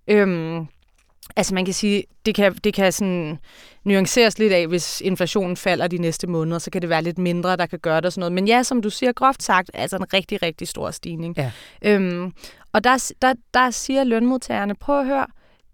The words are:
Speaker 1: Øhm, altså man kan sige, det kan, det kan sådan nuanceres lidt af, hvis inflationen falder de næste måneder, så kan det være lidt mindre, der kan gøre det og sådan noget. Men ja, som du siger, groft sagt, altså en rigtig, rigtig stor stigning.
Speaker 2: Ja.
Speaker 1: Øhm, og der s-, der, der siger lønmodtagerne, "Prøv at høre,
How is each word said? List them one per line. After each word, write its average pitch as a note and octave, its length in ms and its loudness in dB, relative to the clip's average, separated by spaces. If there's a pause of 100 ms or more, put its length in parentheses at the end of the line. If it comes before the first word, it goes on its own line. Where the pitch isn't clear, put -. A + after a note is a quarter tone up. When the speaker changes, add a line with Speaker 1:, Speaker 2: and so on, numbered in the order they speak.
Speaker 1:
Øhm, E3+ 580 2 (680)
altså F#3+ 180 0
man F#3 100 0
kan F3+ 100 -2
sige, G3+ 300 0 (220)
det G#3+ 80 0
kan, G3 200 4
det - 200 -2
kan F#3+ 180 4
sådan F3 460 -2 (460)
nuanceres G3 540 4
lidt G#3+ 140 4
af, E3+ 140 4
hvis E3 340 -2
inflationen F3+ 560 -2
falder F3 300 0
de F3 120 -2
næste E3+ 280 -2
måneder, E3 320 -2
så E3 120 -8
kan F#3 120 -4
det E3+ 80 -4
være D#3+ 120 2
lidt E3+ 160 -4
mindre, F3+ 380 0
der F3 100 0
kan E3+ 120 -10
gøre D#3+ 180 0
det D#3+ 80 0
og F3+ 80 0
sådan G3 80 -8
noget. F3 120 -2
Men F#3+ 160 0
ja, A#3+ 140 6
som A#3+ 200 0
du G#3 80 -2
siger, B3 220 0
groft C4 300 0
sagt, F#3 320 2
altså - 220 -4
en F3+ 180 -6
rigtig, G3 280 -2
rigtig E3+ 260 -6
stor - 220 -8
stigning. E3 460 -10
Speaker 2:
Ja. C3 140 -2 (320)
Speaker 1:
Øhm, F#3 500 2 (400)
og A3 120 2
der B3+ 140 4
s-, - 140 -6 (100)
der, C4 120 4 (200)
der B3+ 160 4
siger C4+ 340 0
lønmodtagerne, A3+ 680 0
"Prøv C#4+ 260 0
at C4 60 -2
høre, C4+ 200 -2 (480)